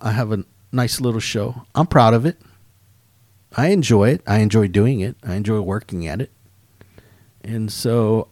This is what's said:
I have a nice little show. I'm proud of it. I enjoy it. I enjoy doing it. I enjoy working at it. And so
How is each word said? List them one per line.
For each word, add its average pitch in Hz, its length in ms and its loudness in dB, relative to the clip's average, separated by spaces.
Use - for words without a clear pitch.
I 110 100 -4
have 107 200 -2
a 101 120 -2
nice 123 280 -2
little 120 200 -2
show. 113 440 -6
I'm 160 120 0
proud 117 260 6
of 117 120 2
it. 175 160 -4
I 135 120 0
enjoy 123 420 4
it. 160 160 0
I 104 140 0
enjoy 107 280 2
doing 104 320 2
it. 101 240 -6
I 90 120 -6
enjoy 202 260 -2
working 92 460 -6
at 90 140 -6
it. - 100 -10
And 110 280 -6
so 110 600 0